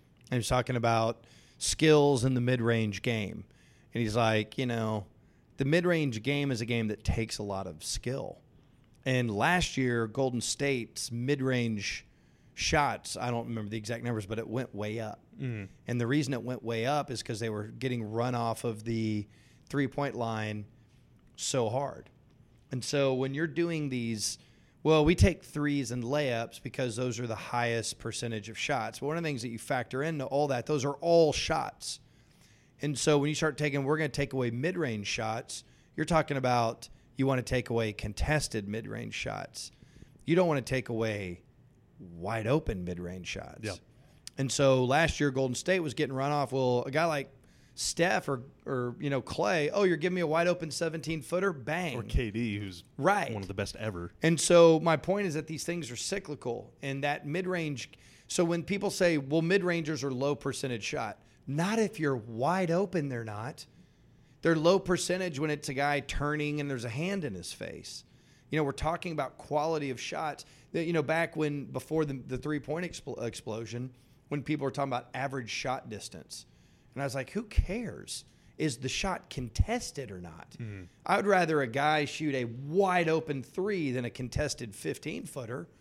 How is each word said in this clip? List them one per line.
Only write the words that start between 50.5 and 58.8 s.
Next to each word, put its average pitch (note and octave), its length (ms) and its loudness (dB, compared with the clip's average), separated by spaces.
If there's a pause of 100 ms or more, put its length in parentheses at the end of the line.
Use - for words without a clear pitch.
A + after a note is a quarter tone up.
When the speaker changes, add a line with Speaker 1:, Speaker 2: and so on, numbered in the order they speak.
Speaker 1:
seventeen-footer? E3 840 -2
Bang." D3 440 -2
Speaker 2:
Or A2+ 60 -4
K G#2+ 280 2
D, A2 260 -2
who's F#2+ 260 -8 (140)
Speaker 1:
Right. E3+ 340 2
Speaker 2:
one G2+ 120 -4
of F2 40 -8
the G2 60 -6
best G2 220 -2
ever. F#2 360 -6 (120)
Speaker 1:
And D#3+ 160 6
so E3+ 400 10
my D#3+ 180 4
point G3 300 0
is D3 80 -2
that D#3 120 -4
these D#3+ 160 -8
things E3+ 280 -4
are A#2+ 40 -10
cyclical, B2+ 840 -6
and C#3 220 -4
that D3 240 -2
mid-range, E3 640 -4 (360)
so - 160 2
when E3+ 200 2
people G3 260 -2